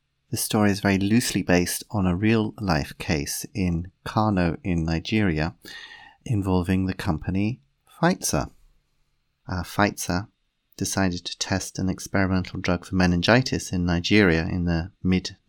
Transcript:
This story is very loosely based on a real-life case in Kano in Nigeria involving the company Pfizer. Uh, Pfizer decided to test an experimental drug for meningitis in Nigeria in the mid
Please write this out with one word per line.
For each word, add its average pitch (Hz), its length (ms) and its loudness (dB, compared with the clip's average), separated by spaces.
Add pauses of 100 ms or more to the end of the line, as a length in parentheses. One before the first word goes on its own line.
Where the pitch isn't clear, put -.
(300)
This 120 120 -4
story 104 280 2
is 98 100 0
very 98 180 4
loosely 104 440 2
based - 480 2
on 95 160 0
a 90 80 2
real-life 107 840 0
case - 460 -4 (100)
in 87 360 -2 (140)
Kano 95 580 0
in 85 220 0
Nigeria 82 720 0 (680)
involving 95 640 0
the 92 80 -2
company 95 680 -2 (400)
Pfizer. - 500 -2 (1000)
Uh, 90 140 -6
Pfizer 95 680 -2 (480)
decided 92 480 -2
to - 140 -10
test - 400 -4
an 95 100 -2
experimental 92 720 -2
drug 90 240 -2
for - 100 -8
meningitis 92 800 2
in 90 120 -2
Nigeria 87 580 4
in 87 240 -2
the 85 260 -2 (100)
mid 92 340 0 (120)